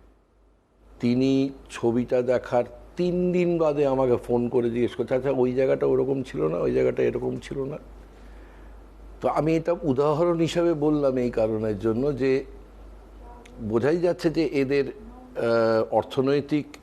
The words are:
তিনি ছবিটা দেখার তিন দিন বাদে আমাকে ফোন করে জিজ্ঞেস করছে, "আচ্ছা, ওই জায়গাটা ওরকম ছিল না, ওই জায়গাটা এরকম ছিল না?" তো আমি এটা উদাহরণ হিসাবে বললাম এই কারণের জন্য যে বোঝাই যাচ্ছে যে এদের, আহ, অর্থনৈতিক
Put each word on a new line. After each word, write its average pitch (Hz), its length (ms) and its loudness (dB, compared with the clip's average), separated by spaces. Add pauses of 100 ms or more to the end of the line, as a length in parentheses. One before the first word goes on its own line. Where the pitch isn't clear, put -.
(1000)
তিনি 135 500 2 (200)
ছবিটা 120 520 0
দেখার 120 420 0 (340)
তিন 180 340 0
দিন 175 260 2
বাদে 147 280 2
আমাকে 131 320 2
ফোন 120 320 -2
করে 120 200 2
জিজ্ঞেস 117 260 -2
করছে, 127 200 -2
"আচ্ছা, 135 160 0
ওই 127 220 2
জায়গাটা 135 320 2
ওরকম 135 380 0
ছিল 151 240 -4
না, 165 100 -2
ওই 139 160 0
জায়গাটা 127 300 2
এরকম 123 360 -2
ছিল 139 240 -8
না?" 143 140 -8 (1400)
তো - 60 0
আমি 151 280 2
এটা 165 260 0
উদাহরণ 151 580 2
হিসাবে 170 340 2
বললাম 147 440 2
এই 123 120 0
কারণের 110 500 0
জন্য 117 380 0
যে 135 260 2 (1160)
বোঝাই 120 360 2
যাচ্ছে 175 320 0
যে 156 160 0
এদের, 139 420 0
আহ, 113 1080 0
অর্থনৈতিক 139 720 0 (180)